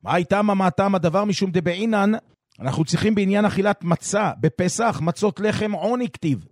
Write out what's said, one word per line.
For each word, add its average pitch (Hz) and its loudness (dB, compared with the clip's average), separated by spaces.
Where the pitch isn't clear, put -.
מה 113 -2
הייתה 180 0
מה, 208 2
מה 190 2
טעם 196 2
הדבר? 175 2
משום 196 0
דבעינן, 196 0
אנחנו 135 -2
צריכים 214 0
בעניין 202 2
אכילת 196 0
מצה 175 -2
בפסח, 180 0
מצות 175 -2
לחם 214 0
עוני 220 -2
כתיב. 127 -4